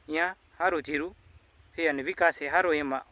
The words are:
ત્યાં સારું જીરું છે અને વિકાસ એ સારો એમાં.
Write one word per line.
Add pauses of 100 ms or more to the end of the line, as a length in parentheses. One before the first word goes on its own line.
ત્યાં (220)
સારું
જીરું (640)
છે
અને
વિકાસ
એ
સારો
એમાં.